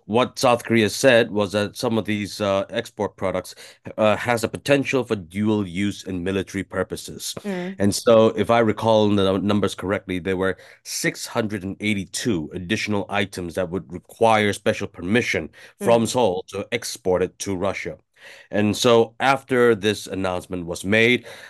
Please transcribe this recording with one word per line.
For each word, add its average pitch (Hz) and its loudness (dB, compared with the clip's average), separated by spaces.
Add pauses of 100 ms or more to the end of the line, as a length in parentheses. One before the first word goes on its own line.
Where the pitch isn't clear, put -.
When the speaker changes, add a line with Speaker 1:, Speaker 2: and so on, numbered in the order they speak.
Speaker 1:
what 113 0
South 123 2
Korea 113 2
said 117 4
was 101 -2
that 104 -2
some 113 -2
of 98 -2
these, 104 -6
uh, 98 0
export 110 -6
products, 92 -4 (420)
uh, 107 4
has 117 0
a - -2
potential 135 0
for 113 -4
dual 101 0
use 95 -4
in 92 -6
military 95 -4
purposes. - -8
Speaker 2:
Mm. 190 -8
Speaker 1:
And 196 2
so, 113 6 (100)
if 101 -2
I 117 4
recall 107 2
the 104 2
num-, 95 2
numbers 104 0
correctly, 92 -4
there 92 -4
were 95 -2 (280)
six - -6
hundred 107 -4
and 95 -6
eighty-two 98 -2
additional 101 -2
items 98 -4
that 92 -2
would 82 -8
require 107 2
special 104 -2
permission 95 -2 (320)
from 117 4
Speaker 2:
Mm. 107 -2
Speaker 1:
Seoul 104 0
to 98 -8
export - -2
it 90 -4
to 98 -6
Russia. 90 -6 (540)
And 104 2
so 117 4
after 123 4
this 101 -2
announcement 90 -6
was 85 -8
made, 113 4 (240)